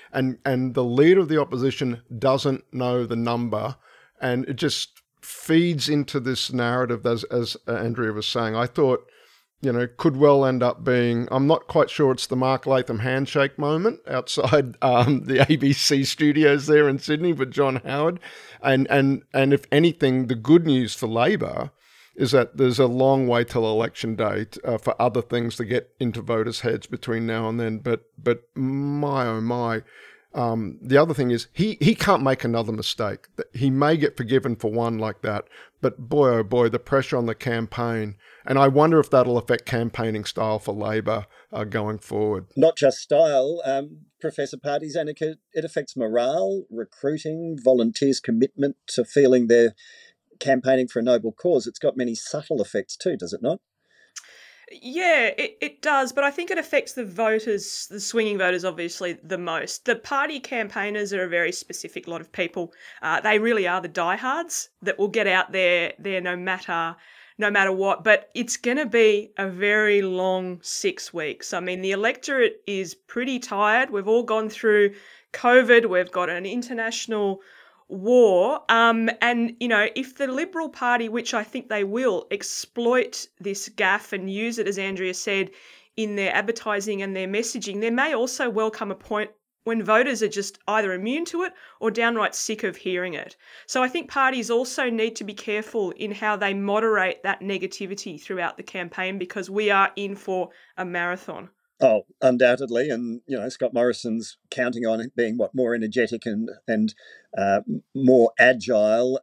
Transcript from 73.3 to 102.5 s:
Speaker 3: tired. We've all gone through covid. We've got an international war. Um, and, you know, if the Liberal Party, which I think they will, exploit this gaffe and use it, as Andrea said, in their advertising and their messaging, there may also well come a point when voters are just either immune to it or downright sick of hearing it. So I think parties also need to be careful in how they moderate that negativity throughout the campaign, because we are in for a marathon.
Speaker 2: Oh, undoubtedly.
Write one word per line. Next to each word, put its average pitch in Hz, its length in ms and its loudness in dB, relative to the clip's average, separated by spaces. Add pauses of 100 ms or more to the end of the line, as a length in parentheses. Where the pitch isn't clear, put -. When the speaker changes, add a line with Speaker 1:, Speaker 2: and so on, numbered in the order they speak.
Speaker 3:
tired. 220 500 0
We've 202 180 -4
all 226 160 2
gone 220 240 -2
through 208 460 2 (400)
covid. 240 560 6
We've 180 220 0
got 180 180 -2
an 175 160 -6
international 226 960 -4 (500)
war. 214 800 4
Um, 233 400 4 (100)
and, 233 400 0
you 240 80 -4
know, 214 280 2
if 262 200 -8
the 277 120 -4
Liberal 320 420 -6
Party, 240 400 -2
which 233 240 -6
I 214 100 -4
think - 260 -12
they 208 140 -2
will, 208 460 -2
exploit - 1000 -4 (120)
this 196 280 -8
gaffe 202 460 -2
and 190 180 -8
use 226 280 -6
it, 190 80 -2
as 196 100 -4
Andrea 190 380 -6
said, 196 340 -4 (480)
in 214 180 -4
their 196 160 -2
advertising 208 680 -4
and 196 140 -6
their 190 120 -6
messaging, 208 540 -6
there 226 80 -2
may 262 240 0
also 247 340 -4
well 220 220 -2
come 208 220 -8
a 185 40 -6
point 208 360 -6 (320)
when 226 180 -4
voters 220 400 2
are 214 60 0
just 202 400 -8
either 208 260 0
immune 240 320 -4
to 339 160 -6
it 359 120 -6 (260)
or 226 100 -2
downright 226 460 -2
sick - 280 -6
of 185 120 -4
hearing 180 400 -6
it. - 200 -14 (300)
So 254 160 -4
I 254 60 0
think 285 240 -8
parties 262 400 0
also 247 400 -2
need 226 240 -2
to - 80 -10
be 202 100 -10
careful 214 560 -6
in 208 220 -8
how 214 240 -2
they 196 180 -2
moderate 202 720 0
that 190 180 -4
negativity 190 800 -8
throughout 180 360 -6
the - 40 -18
campaign, 185 560 -8
because 185 320 -8
we 208 220 0
are 196 240 4
in 196 200 -8
for 185 340 -6 (280)
a 185 80 -6
marathon. 175 640 -8 (320)
Speaker 2:
Oh, 110 200 4 (200)
undoubtedly. 127 680 2